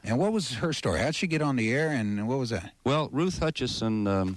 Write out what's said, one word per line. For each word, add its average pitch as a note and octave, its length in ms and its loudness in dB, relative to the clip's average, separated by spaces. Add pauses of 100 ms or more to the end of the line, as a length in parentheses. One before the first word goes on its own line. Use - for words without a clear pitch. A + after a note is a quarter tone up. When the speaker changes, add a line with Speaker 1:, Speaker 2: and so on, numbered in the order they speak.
Speaker 1:
And A2+ 140 0
what G3+ 140 2
was E3+ 220 -2
her D#3 180 -2
story? - 280 0
How'd D3 140 0
she G3 120 0
get D#3 160 0
on C#3 140 2
the A2+ 160 2
air, D#3 180 2
and G#2+ 380 0
what C3+ 100 0
was A#2+ 120 -2
that? F#2 220 -4 (120)
Speaker 2:
Well, C#3+ 280 2
Ruth E3+ 260 0
Hutchinson, A2+ 680 0
um, F#2+ 300 2